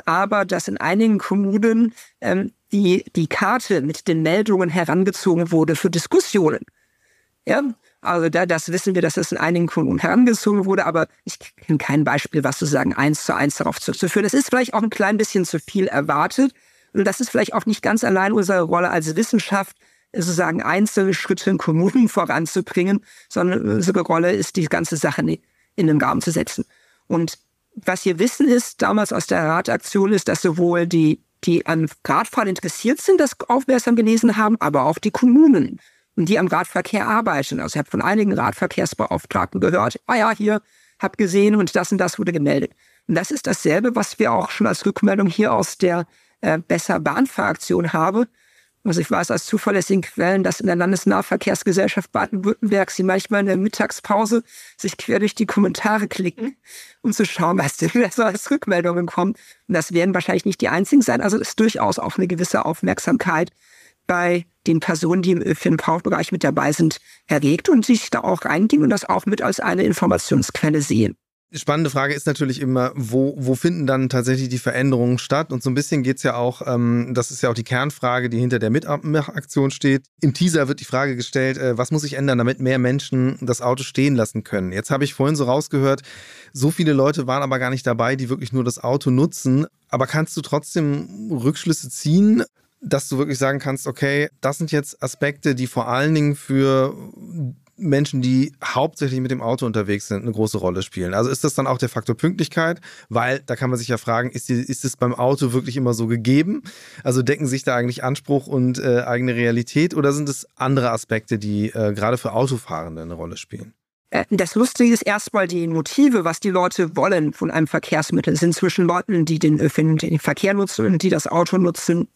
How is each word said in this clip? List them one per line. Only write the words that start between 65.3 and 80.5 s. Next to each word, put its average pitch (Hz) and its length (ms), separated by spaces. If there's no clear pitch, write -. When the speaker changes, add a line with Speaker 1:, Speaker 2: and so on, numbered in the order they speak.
Speaker 1:
im 175 100
Ö - 140
P - 120
N 170 120
V-Bereich 165 520
mit 175 120
dabei 143 280
sind, 156 280
erregt 151 440
und 240 180
sich 226 240
da 233 80
auch - 260
reingehen 220 380
und 247 80
das 202 120
auch 185 220
mit 208 160
als - 180
eine 180 240
Informationsquelle 156 1000
sehen. 107 340
Speaker 2:
Spannende 151 360
Frage 139 260
ist 139 100
natürlich 135 340
immer, 127 360
wo, 135 420
wo 131 180
finden 170 320
dann 131 220
tatsächlich 127 400
die 123 80
Veränderungen 123 640
statt? 147 340
Und 123 100
so 135 60
ein 127 60
bisschen 143 280
geht's 131 200
ja 123 120
auch, 123 300
ähm, 120 480
das 120 180
ist 131 120
ja 127 60
auch 117 40
die 113 100
Kernfrage, 123 680
die 117 100
hinter 123 200
der 110 120
Mitmachaktion 147 1000
steht. 135 360
Im 139 140
Teaser 160 340